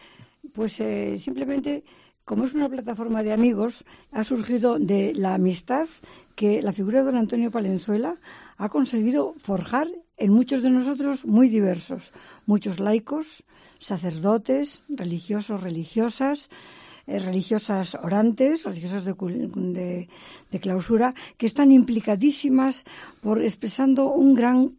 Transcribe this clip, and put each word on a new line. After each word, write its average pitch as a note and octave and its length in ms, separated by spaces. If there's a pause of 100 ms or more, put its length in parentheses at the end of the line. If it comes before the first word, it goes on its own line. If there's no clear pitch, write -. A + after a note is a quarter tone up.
(540)
pues, A3 260
eh, G#3 400
simplemente, C#4 640 (400)
como A3 220
es C4 80
una C#4+ 160
plataforma A3+ 520
de G#3+ 120
amigos, A3+ 500 (260)
ha A3 140
surgido A#3 540
de G3 360
la F#3+ 200
amistad F#3+ 520 (480)
que G#3 280
la G3+ 100
figura G#3 280
de C4 40
don C4 120
Antonio A#3 340
Palenzuela G#3+ 640 (400)
ha G#3 140
conseguido C4 680
forjar G3+ 480 (300)
en G3+ 160
muchos B3+ 300
de B3+ 80
nosotros C4 560
muy A3+ 240
diversos, F3+ 640 (320)
muchos G3+ 340
laicos, A3+ 640 (360)
sacerdotes, G#3 1080
religiosos, G3+ 720
religiosas, A3 840 (580)
eh, G3+ 120
religiosas F#3+ 800
orantes, A3+ 680
religiosas F3+ 400
de F#3+ 100
cul-, G3 380 (220)
de, F3+ 340 (420)
de F#3+ 80
clausura, A3 560 (220)
que - 80
están C4+ 260
implicadísimas C4 1160 (340)
por A3 220
expresando C4 640
un C#4 260
gran B3 440